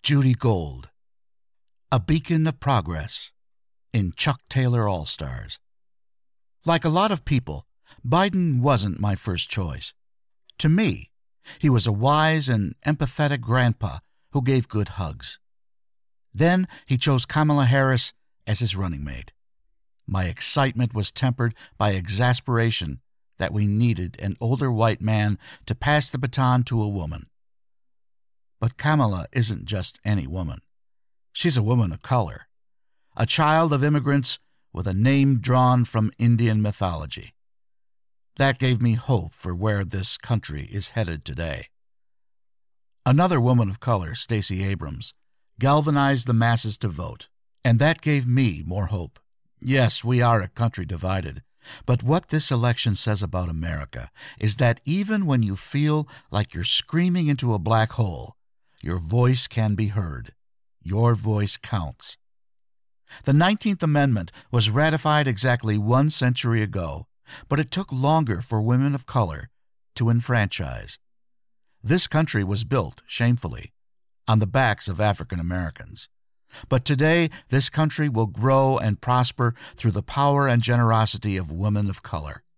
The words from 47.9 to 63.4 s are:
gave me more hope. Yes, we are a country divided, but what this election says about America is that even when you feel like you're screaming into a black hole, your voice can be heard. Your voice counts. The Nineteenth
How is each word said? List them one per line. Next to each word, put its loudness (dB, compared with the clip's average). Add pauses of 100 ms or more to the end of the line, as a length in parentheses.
gave 0
me 2
more -4
hope. -6 (420)
Yes, 0
we 2
are 4
a -6
country -4
divided, -6 (420)
but 0
what 0
this -2
election 0
says -2
about -4
America -8 (280)
is -2
that 2
even -2
when 2
you -2
feel -2 (220)
like -2
you're -4
screaming 0
into 0
a -2
black 2
hole, -4 (460)
your -4
voice 2
can 0
be 0
heard. -6 (480)
Your 2
voice -2
counts. -8 (1080)
The 2
Nineteenth 2